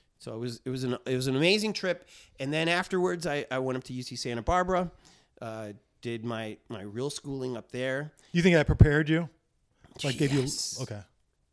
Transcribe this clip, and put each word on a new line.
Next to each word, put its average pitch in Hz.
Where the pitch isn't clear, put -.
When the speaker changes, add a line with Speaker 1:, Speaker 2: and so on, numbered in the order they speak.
Speaker 1:
So -
it 113
was, 120
it 131
was 127
an, 123
it 127
was 127
an 131
amazing 196
trip. 175
And 139
then 160
afterwards, 175
I, 143
I 127
went 131
up 127
to -
U 127
C 120
Santa 120
Barbara, 180
uh, 110
did 117
my, 113
my 110
real 110
schooling 131
up -
there. 131
Speaker 2:
You 175
think 175
that 151
prepared 151
you? 160
Like, 135
gave 139
you 139
Speaker 1:
Yes. -
Speaker 2:
okay. 107